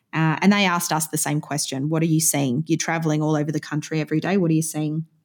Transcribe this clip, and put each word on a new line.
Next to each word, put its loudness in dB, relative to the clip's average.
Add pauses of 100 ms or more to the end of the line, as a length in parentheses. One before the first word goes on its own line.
(120)
Uh, 2
and 6
they 4
asked 0
us 0
the -4
same -2
question. -4
"What 0
are 2
you 4
seeing? 0
You're 0
traveling 0
all 2
over 0
the -2
country -4
every 0
day. -2
What 2
are 4
you 2
seeing?" -4 (180)